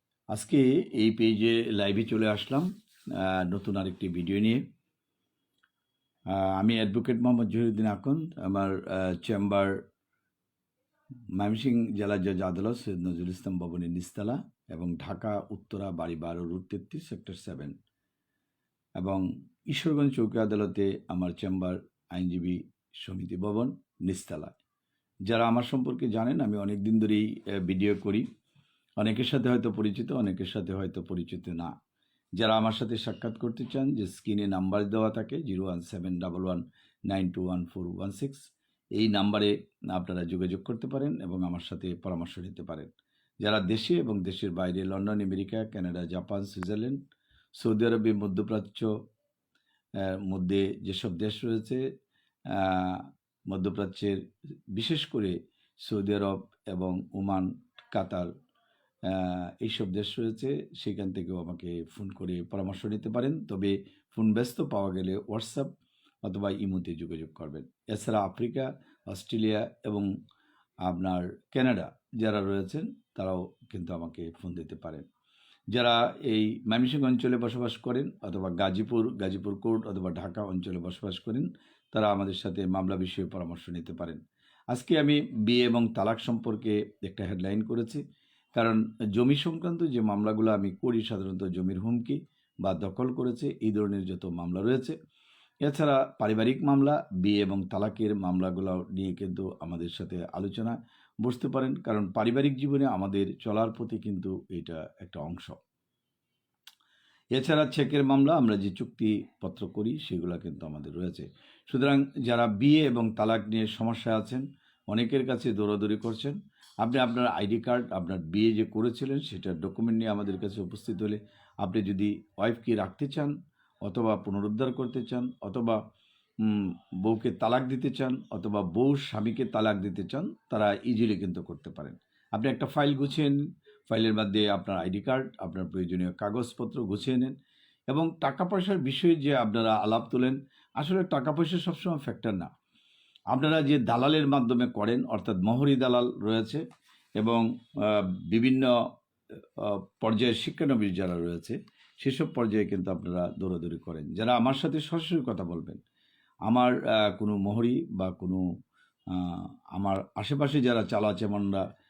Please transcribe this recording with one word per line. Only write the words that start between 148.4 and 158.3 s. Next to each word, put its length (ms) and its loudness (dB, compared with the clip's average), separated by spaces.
আহ, 280 -4
পর্যায়ের 340 4
শিক্ষানবিশ 640 0
যারা 220 0
রয়েছে, 460 -4
সেসব 380 -2
পর্যায়ে 320 2
কিন্তু 240 -2
আপনারা 480 -2
দৌড়াদৌড়ি 400 -4
করেন। 360 -8
যারা 220 4
আমার 180 4
সাথে 260 -2
সরাসরি 460 -2
কথা 180 -2
বলবেন, 320 -8
আমার, 500 4
আহ, 280 4
কোনো 200 0
মহরী 540 2
বা 220 -2
কোনো, 480 -2